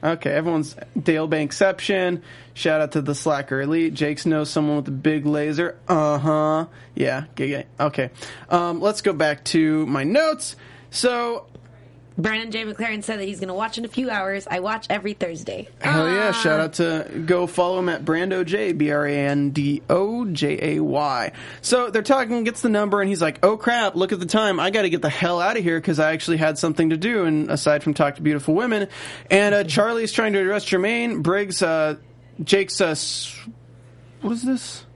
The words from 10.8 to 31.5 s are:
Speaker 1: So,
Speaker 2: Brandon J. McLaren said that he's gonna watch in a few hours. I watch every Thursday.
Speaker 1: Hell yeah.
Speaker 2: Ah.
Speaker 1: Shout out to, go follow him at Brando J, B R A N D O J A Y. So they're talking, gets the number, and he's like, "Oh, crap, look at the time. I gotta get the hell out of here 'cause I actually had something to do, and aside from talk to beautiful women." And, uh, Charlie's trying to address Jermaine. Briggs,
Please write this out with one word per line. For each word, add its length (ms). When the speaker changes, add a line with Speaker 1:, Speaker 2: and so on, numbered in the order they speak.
Speaker 1:
So, 580
Speaker 2:
Brandon 320
J. 140
McLaren 360
said 180
that 60
he's 140
gonna 160
watch 220
in 80
a 20
few 220
hours. 400
I 100
watch 300
every 240
Thursday. 560
Speaker 1:
Hell 340
yeah. 160
Speaker 2:
Ah. 40
Speaker 1:
Shout 260
out 140
to, 520
go 220
follow 320
him 80
at 160
Brando 420
J, 280
B 180
R 160
A 100
N 340
D 380
O 360
J 500
A 80
Y. 480
So 280
they're 120
talking, 420
gets 180
the 60
number, 320
and 100
he's 120
like, 200
"Oh, 140
crap, 400
look 160
at 80
the 60
time. 340
I 100
gotta 200
get 120
the 80
hell 300
out 180
of 60
here 160
'cause 200
I 120
actually 260
had 200
something 320
to 80
do, 260
and 260
aside 340
from 100
talk 240
to 40
beautiful 320
women." 360
And, 240
uh, 80
Charlie's 480
trying 220
to 80
address 240
Jermaine. 580
Briggs, 400